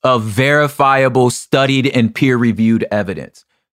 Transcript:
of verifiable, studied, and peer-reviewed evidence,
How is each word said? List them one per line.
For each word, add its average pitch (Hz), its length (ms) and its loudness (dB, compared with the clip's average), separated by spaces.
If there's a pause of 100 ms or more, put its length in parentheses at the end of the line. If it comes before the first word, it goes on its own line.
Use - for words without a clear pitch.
of 123 220 0
verifiable, 135 1040 0
studied, 135 580 0
and 117 280 0
peer-reviewed 113 760 0
evidence, 95 560 -8 (280)